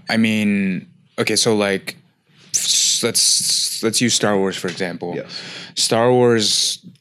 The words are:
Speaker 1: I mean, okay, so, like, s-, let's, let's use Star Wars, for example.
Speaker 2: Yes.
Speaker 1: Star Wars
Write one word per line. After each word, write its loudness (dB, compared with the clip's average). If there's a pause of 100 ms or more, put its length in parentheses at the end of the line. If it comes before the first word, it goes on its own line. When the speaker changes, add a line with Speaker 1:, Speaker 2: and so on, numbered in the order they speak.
Speaker 1:
I -2
mean, 0 (320)
okay, 0
so, 2
like, -2 (580)
s-, 0
let's, 0
let's 0
use 2
Star 2
Wars, 0
for -6
example. -6
Speaker 2:
Yes. -10 (360)
Speaker 1:
Star 2
Wars 2 (160)